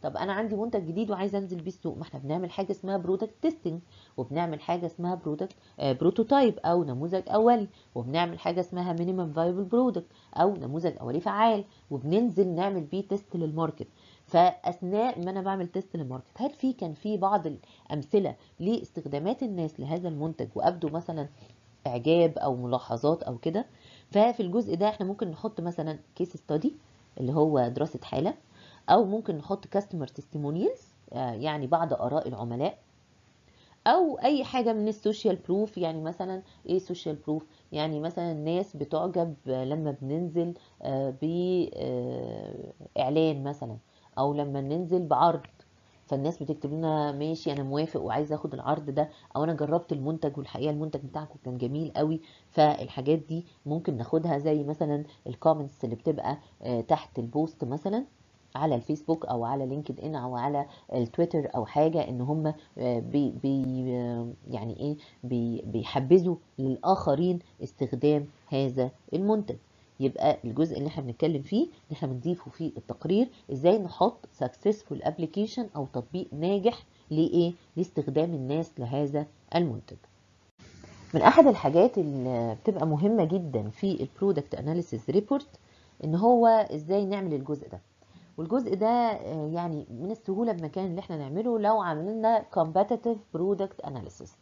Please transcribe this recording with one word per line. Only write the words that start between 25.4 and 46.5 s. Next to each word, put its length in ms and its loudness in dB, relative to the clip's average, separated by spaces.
مثلًا 380 -4
كيس 220 -4
ستادي 360 0
اللي 140 0
هو 340 4
دراسة 360 -2
حالة، 300 -2
أو 160 8
ممكن 300 -2
نحط 320 -6
كاستمر 400 -4
تستيمونيالز، 760 -4
آه، 180 -4
يعني 360 -4
بعض 260 2
آراء 340 0
العملاء، 500 -4
أو 360 4
أي 200 4
حاجة 300 2
من 140 0
السوشيال 480 0
بروف، 420 -2
يعني 240 -2
مثلًا 400 -6
إيه 140 2
سوشيال 360 -6
بروف؟ 160 -2
يعني 280 -2
مثلًا 320 -4
الناس 440 -2
بتعجب 580 -2
لما 560 -2
بننزل، 520 -2
آه، 400 -2
ب، 40 -4
آه، 1000 -6
إعلان 440 2
مثلًا، 340 -8
أو 160 2
لما 280 -2
ننزل 460 0
بعرض، 340 4
فالناس 380 -2
بتكتب 300 -4